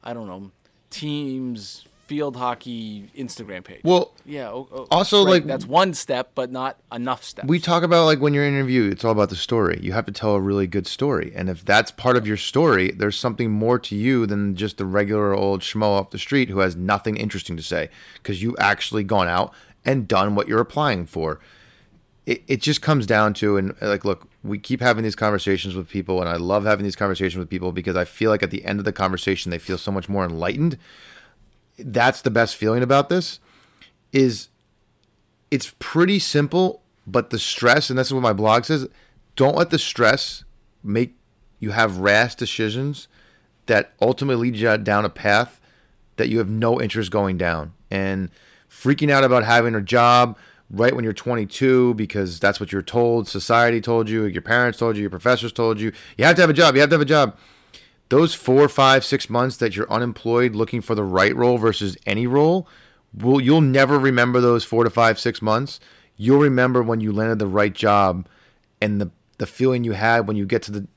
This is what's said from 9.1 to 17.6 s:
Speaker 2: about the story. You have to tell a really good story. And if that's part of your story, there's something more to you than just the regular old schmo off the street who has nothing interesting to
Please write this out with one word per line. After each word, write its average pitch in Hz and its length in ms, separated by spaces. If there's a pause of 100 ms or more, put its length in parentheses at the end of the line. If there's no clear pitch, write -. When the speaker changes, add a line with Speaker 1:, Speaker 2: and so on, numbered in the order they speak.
Speaker 2:
about 104 180
the 92 60
story. 87 460
You 92 100
have 110 140
to 101 60
tell 104 220
a 101 60
really 98 260
good 90 200
story. 95 480
And 92 140
if 85 160
that's 104 260
part 123 260
of 113 100
your 104 100
story, 117 540
there's 104 260
something 117 340
more 110 280
to - 160
you 117 320
than 101 280
just 98 240
the 98 60
regular 101 480
old 98 280
schmo 104 380
off 95 120
the - 80
street 131 320
who 95 80
has 92 180
nothing 101 400
interesting 98 400
to 82 60